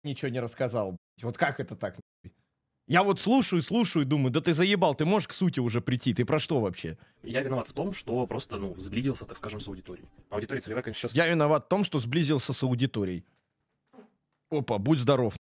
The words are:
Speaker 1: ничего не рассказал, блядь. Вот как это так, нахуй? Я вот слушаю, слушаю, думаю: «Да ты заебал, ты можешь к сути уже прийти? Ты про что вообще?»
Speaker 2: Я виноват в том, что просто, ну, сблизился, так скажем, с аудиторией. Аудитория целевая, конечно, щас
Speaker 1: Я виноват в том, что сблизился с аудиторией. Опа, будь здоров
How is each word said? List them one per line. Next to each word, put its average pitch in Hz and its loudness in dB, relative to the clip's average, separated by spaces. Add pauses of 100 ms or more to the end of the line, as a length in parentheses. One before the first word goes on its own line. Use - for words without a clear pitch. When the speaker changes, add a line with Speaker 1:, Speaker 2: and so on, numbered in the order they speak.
Speaker 1:
ничего 143 -6
не 123 -2
рассказал, 117 -2
блядь. - -14
Вот 117 -6
как 139 0
это 113 -8
так, 98 -6
нахуй? - -20 (520)
Я 175 4
вот 196 2
слушаю, 202 4
слушаю, 180 2
думаю: 135 2
«Да 151 2
ты 170 2
заебал, 185 4
ты 156 0
можешь 190 2
к - -14
сути 170 0
уже 117 0
прийти? 123 0
Ты 120 2
про 151 2
что 135 0
вообще?» 87 -4 (240)
Speaker 2:
Я 123 -4
виноват 131 -4
в - -20
том, 185 -4
что 123 -4
просто, - -8
ну, 98 -8
сблизился, 120 -4
так - -14
скажем, 107 -8
с - -12
аудиторией. 92 -14 (220)
Аудитория 110 -4
целевая, 117 -6
конечно, - -8
щас 113 -6
Speaker 1:
Я 165 4
виноват 156 4
в - -20
том, 202 2
что 160 -2
сблизился 139 0
с - -4
аудиторией. 110 -2 (1300)
Опа, 123 0
будь 139 4
здоров 123 2